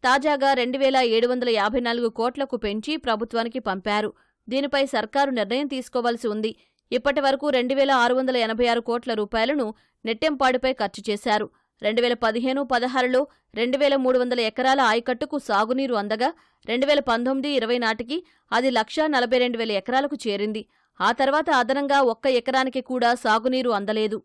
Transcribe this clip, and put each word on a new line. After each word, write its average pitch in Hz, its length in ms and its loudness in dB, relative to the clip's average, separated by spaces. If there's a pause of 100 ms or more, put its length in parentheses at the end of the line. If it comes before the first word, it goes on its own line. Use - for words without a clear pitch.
తాజాగా 277 500 4
రెండు 254 240 0
వేల 269 200 4
ఏడు 240 300 4
వందల 247 220 0
యాభై 220 300 2
నాలుగు 240 300 -2
కోట్లకు 247 480 -4
పెంచి 220 400 -4
ప్రభుత్వానికి 233 640 -4
పంపారు. 208 540 -2 (360)
దీనిపై 277 360 0
సర్కారు 269 440 0
నిర్ణయం 247 380 -2
తీసుకోవాల్సి 240 600 -4
ఉంది. 214 280 -4 (360)
ఇప్పటి 269 300 0
వరకు 277 280 0
రెండు 254 240 0
వేల 277 180 2
ఆరు 247 240 4
వందల 254 220 0
ఎనభై 226 300 0
ఆరు 233 140 2
కోట్ల 240 320 -4
రూపాయలను 226 600 -2 (320)
నెట్టెంపాడుపై 262 680 0
ఖర్చు 208 380 -6
చేశారు. 214 380 -2 (320)
రెండు 220 200 0
వేల 240 120 2
పదిహేను 240 500 0
పదహారులో 254 640 0 (280)
రెండు 247 220 0
వేల 277 180 4
మూడు 254 240 2
వందల 247 200 0
ఎకరాల 254 420 2
ఆయకట్టుకు 247 580 0
సాగునీరు 240 560 0
అందగా, 220 380 -2 (320)
రెండు 247 200 0
వేల 285 140 4
పంతొమ్మిది 254 500 -2
ఇరవై 247 280 0
నాటికి 240 460 -4 (280)
అది 247 180 2
లక్షా 247 380 0
నలభై 254 300 0
రెండు 247 200 0
వేల 226 140 -4
ఎకరాలకు 262 460 -2 (100)
చేరింది. 208 380 -4 (360)
ఆ 202 100 2
తర్వాత 277 380 0
అదనంగా 277 520 2
ఒక్క 247 260 0
ఎకరానికి 262 540 0
కూడా 247 340 0
సాగునీరు 247 540 0
అందలేదు. 214 560 -2